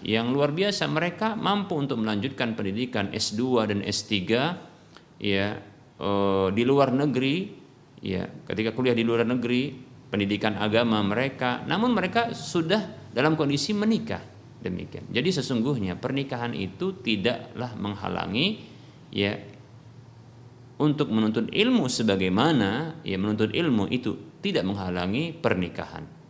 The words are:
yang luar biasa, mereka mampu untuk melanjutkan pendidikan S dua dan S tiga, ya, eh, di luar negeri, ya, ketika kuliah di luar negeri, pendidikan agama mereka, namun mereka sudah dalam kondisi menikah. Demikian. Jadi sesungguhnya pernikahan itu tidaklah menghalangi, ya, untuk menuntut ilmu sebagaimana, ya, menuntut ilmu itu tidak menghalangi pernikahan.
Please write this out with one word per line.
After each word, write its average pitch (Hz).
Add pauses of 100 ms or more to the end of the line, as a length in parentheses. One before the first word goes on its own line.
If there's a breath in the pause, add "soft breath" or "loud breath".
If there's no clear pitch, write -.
yang 113
luar 143
biasa, 190
mereka 175
mampu 190
untuk 139
melanjutkan 110
pendidikan 104
S 107
dua 120
dan 101
S -
tiga, 117 (640 loud breath)
ya, 101 (400)
eh, 98
di 120
luar 135
negeri, 139 (480)
ya, 92 (240)
ketika 110
kuliah 127
di 113
luar 117
negeri, 123 (320)
pendidikan 104
agama 107
mereka, 123
namun 214
mereka 220
sudah 185
dalam 151
kondisi 143
menikah. 202 (400)
Demikian. 90
Jadi 131
sesungguhnya 120
pernikahan 127
itu 170
tidaklah 107
menghalangi, 98 (480 loud breath)
ya, 101 (1400)
untuk 147
menuntut 110
ilmu 226
sebagaimana, 107
ya, 95
menuntut 107
ilmu 120
itu -
tidak 165
menghalangi 95
pernikahan. 85 (120)